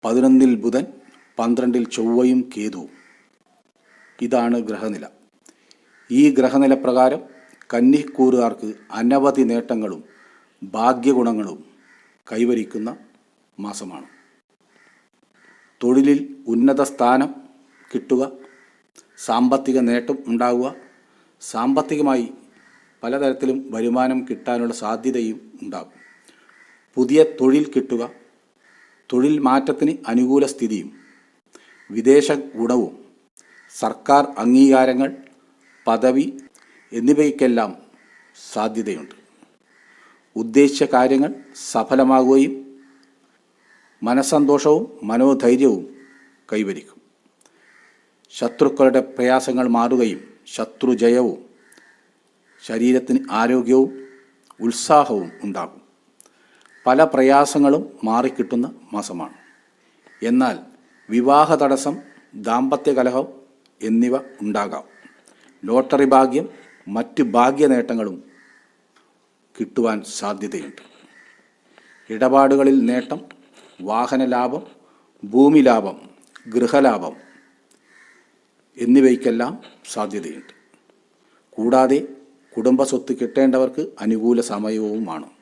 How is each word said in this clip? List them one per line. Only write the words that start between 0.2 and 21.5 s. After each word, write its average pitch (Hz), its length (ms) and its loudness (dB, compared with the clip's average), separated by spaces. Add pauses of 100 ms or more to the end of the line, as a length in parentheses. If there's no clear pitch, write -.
ബുധൻ, 113 300 -4 (540)
പന്ത്രണ്ടിൽ 120 440 0
ചൊവ്വയും 123 720 0
കേതുവും. 92 320 -10 (1300)
ഇതാണ് 120 380 0
ഗ്രഹനില. 104 460 -8 (1040)
ഈ 143 180 6
ഗ്രഹനില 135 440 2
പ്രകാരം 127 480 2 (520)
കന്നിക്കൂറുകാർക്ക് 123 1000 0 (180)
അനവധി 135 500 2
നേട്ടങ്ങളും 113 760 -4 (480)
ഭാഗ്യഗുണങ്ങളും 117 1040 -2 (680)
കൈവരിക്കുന്ന 113 680 -4 (600)
മാസമാണ്. 98 460 -14 (1800)
തൊഴിലിൽ 139 520 2 (120)
ഉന്നത 131 340 2
സ്ഥാനം 127 540 0 (600)
കിട്ടുക, 131 360 -2 (840)
സാമ്പത്തിക 127 640 0
നേട്ടം 120 380 -2 (100)
ഉണ്ടാകുക, 123 480 -2 (680)
സാമ്പത്തികമായി 135 920 -4 (720)